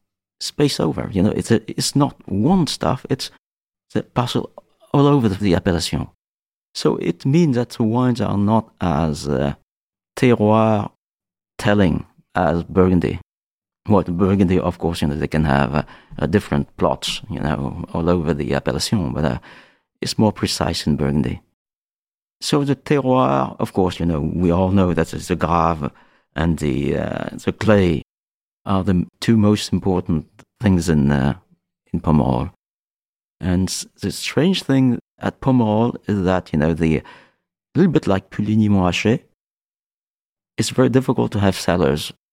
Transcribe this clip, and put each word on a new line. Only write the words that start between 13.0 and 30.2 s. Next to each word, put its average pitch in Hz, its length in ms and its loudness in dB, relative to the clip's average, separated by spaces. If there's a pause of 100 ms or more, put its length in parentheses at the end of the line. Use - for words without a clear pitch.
Well, 98 160 4
Burgundy, 92 560 2
of 87 200 -4
course, 82 220 -4
you 80 60 0
know, 71 80 -2
they 76 120 -4
can 78 180 0
have, 69 300 0
uh, 73 80 0 (360)
uh, - 60 -2
different 80 500 -2
plots, - 540 -4
you 85 100 -8
know, 73 540 -6
all 85 160 -2
over 82 240 0
the 69 200 -4
appellation, 73 600 -4
but, 73 100 -4
uh, 62 160 -2 (640)
it's - 160 -8
more 107 160 2
precise - 520 -4
in 73 120 0
Burgundy. 71 440 -2 (1000)
So 143 240 0
the 139 100 0
terroir, 131 840 0
of - 120 -4
course, 90 280 0
you 85 60 -2
know, 82 140 0
we 82 320 0
all 92 200 2
know 92 220 2
that 80 200 -2
it's 78 160 -8
the 87 80 -2
Grave 82 520 0 (460)
and 80 240 0
the, 71 380 -2
uh, - 320 -6 (160)
the - 80 -2
clay 95 480 2 (640)
are 98 180 0
the 90 220 2 (160)
two 117 160 2
most 104 340 2
important 90 560 -2 (320)